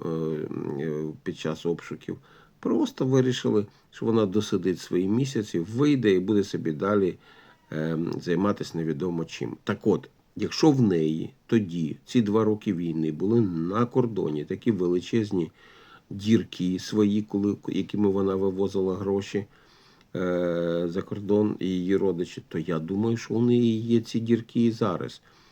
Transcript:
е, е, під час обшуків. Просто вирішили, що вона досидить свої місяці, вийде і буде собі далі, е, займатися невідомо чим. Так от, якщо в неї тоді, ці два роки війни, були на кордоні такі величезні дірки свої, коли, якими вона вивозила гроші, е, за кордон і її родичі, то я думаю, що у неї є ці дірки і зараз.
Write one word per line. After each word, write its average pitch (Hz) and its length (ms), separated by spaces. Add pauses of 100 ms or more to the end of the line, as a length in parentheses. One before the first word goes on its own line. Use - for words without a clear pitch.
е, 82 40 (720)
е, 78 200 (200)
під 87 140
час - 280
обшуків. 85 520 (420)
Просто - 460
вирішили, 127 600 (260)
що - 140
вона 110 200
досидить 92 540
свої 92 280
місяці, 113 520
вийде 113 540
і 90 60
буде 98 240
собі 85 280
далі, 95 460 (540)
е, 78 260 (240)
займатися 90 560
невідомо 82 480
чим. - 380
Так 104 240
от, 95 220 (300)
якщо 107 320
в 135 100
неї 82 520 (140)
тоді, 87 580
ці 123 160
два 107 220
роки 107 300
війни, 80 380
були 98 300
на 92 440
кордоні 95 600
такі 95 260
величезні 90 800 (580)
дірки 95 720
свої, 104 420
коли, 101 360 (100)
якими 98 420
вона 98 260
вивозила 95 600
гроші, 98 500 (720)
е, 87 720
за 92 120
кордон 104 580
і - 80
її 92 300
родичі, 90 500
то 90 120
я 82 200
думаю, 101 380
що - 160
у 113 80
неї 120 400
є 117 200
ці 113 180
дірки 117 460
і 113 60
зараз. 95 500 (300)